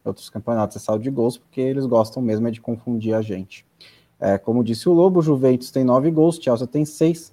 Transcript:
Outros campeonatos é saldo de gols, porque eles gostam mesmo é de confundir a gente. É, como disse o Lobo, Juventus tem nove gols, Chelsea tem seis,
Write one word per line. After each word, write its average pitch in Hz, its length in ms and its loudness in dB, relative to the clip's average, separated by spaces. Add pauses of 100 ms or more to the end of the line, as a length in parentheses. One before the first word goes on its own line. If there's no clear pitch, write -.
Outros - 240 -10
campeonatos 110 480 -4
é - 20 -12
saldo 107 240 -4
de 131 60 -4
gols, 120 280 -2
porque - 220 -12
eles 135 260 -2
gostam 117 380 0
mesmo 113 240 0
é 117 40 -2
de 110 100 -12
confundir 113 520 -4
a 110 80 0
gente. 95 440 -10 (540)
É, 98 180 2
como 117 260 0
disse 113 260 -2
o 175 40 4
Lobo, 180 280 4
Juventus 131 500 2
tem 131 140 0
nove 131 260 2
gols, 165 300 2
Chelsea 120 260 -2
tem 151 160 -2
seis, 165 500 -2